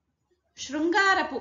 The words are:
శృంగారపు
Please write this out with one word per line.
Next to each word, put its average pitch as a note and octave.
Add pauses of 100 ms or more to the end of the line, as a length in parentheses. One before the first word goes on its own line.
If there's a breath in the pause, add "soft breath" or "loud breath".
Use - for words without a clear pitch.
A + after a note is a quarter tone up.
(580)
శృంగారపు E4